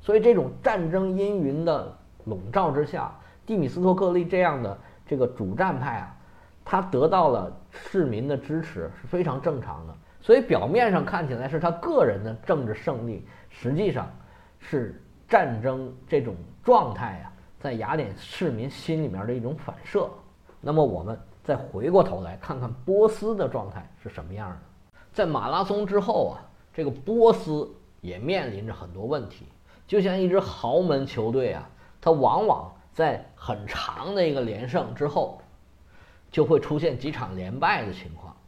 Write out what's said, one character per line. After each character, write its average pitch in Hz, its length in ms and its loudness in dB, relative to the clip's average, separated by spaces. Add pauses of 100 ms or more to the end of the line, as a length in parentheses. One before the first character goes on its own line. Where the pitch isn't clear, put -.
所 214 160 4
以 214 40 8
这 233 140 8
种 139 180 0 (100)
战 185 260 2
争 185 280 0
阴 202 240 0
云 147 240 0
的 151 280 0 (340)
笼 107 120 -6 (140)
罩 185 180 2
之 147 160 0
下， 143 260 -6 (320)
蒂 226 120 -2
米 156 100 2
斯 180 160 -2
托 185 100 6
克 185 200 4
利 180 120 4
这 180 140 0
样 151 240 2
的 101 160 -6 (260)
这 147 120 -2
个 127 100 4
主 104 300 -4
战 156 240 0
派 123 180 -4
啊， - 180 -12 (480)
他 190 160 0
得 156 280 2
到 175 220 4
了 98 220 0 (180)
市 - 340 -2
民 120 240 -2
的 143 80 0
支 156 260 -4
持 85 260 -8 (120)
是 - 80 -14
非 175 160 0
常 135 180 -2
正 143 180 -2
常 80 280 -10
的。 78 60 -14 (260)
所 226 160 10
以 277 60 6
表 107 240 2
面 214 260 4
上 156 120 2
看 - 220 -4
起 127 80 -4
来 123 140 -6
是 156 100 -2
他 170 140 2
个 269 320 2
人 101 180 0
的 110 100 -6 (140)
政 151 180 0
治 107 80 -4
胜 117 320 -6
利， 113 220 -8 (240)
实 - 220 -4
际 180 180 0
上 117 180 -6 (520)
是 120 420 -4 (240)
战 143 340 2
争 131 320 -4 (140)
这 143 140 2
种 113 160 -6 (260)
状 185 320 6
态 92 300 -8
啊， - 80 -16 (260)
在 139 140 -6
雅 113 240 -4
典 110 200 -4
市 - 340 -4
民 120 200 -6
心 160 320 -4
里 143 60 -2
面 98 180 -6
的 123 80 -2
一 127 60 -4
种 127 160 -6
反 - 260 -12
射。 - 260 -2 (520)
那 147 120 -4
么 156 120 6
我 92 180 -2
们 107 160 -8 (240)
再 139 140 0
回 123 340 -4
过 185 100 8
头 95 220 0
来 85 140 -10
看 131 240 -10
看 123 120 -6 (120)
波 208 240 6
斯 220 260 -2
的 175 140 -2
状 113 200 -4
态 - 200 -12 (120)
是 107 80 -14
什 - 160 -12
么 85 80 -12
样 104 180 -10
的。 - 80 -14 (540)
在 196 140 0
马 123 220 -2
拉 170 160 0
松 202 200 0
之 196 140 2
后 185 300 2
啊， - 140 -10 (300)
这 160 120 -6
个 143 60 -2
波 226 420 6
斯 151 360 -2 (320)
也 175 200 -10
面 147 320 -2
临 101 140 -8
着 110 60 -8
很 87 200 -12
多 98 140 -10
问 139 220 -4
题， - 180 -20 (400)
就 208 140 2
像 185 180 0
一 185 100 2
支 190 120 4
豪 143 400 0
门 143 260 0
球 113 240 -2
队 123 220 2
啊， - 180 -10 (300)
它 165 100 4
往 151 380 4
往 90 240 0 (200)
在 147 320 0 (120)
很 104 280 -8
长 - 480 -8
的 185 160 4
一 143 60 0
个 135 60 0
连 110 280 -4
胜 123 240 -2
之 147 140 -2
后， 143 340 -2 (920)
就 151 120 4
会 156 140 6
出 151 220 0
现 143 180 0
几 143 140 -6
场 117 240 -8
连 92 200 -8
败 156 300 0
的 92 60 -8
情 90 240 -12
况。 80 180 -18 (140)